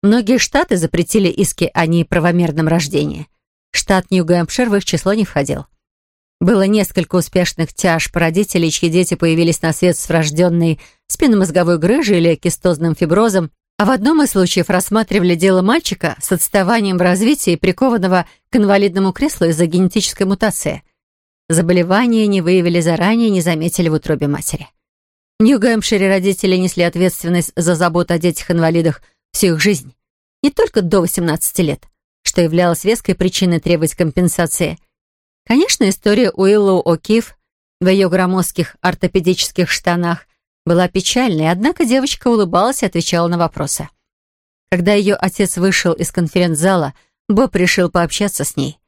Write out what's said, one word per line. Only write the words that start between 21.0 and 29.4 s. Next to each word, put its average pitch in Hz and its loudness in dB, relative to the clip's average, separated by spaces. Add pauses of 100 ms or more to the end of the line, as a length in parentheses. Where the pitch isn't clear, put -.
Заболевание 185 2
не 196 0
выявили 175 2
заранее, 175 0
не 190 0
заметили 165 -2
в 156 0
утробе 151 -2
матери. - -6 (680)
В 214 2
Нью-Гэмпшире 220 2
родители 190 0
несли 180 -2
ответственность 170 -2
за 170 0
заботу 170 0
о 170 0
детях-инвалидах 165 0 (320)
всю - 0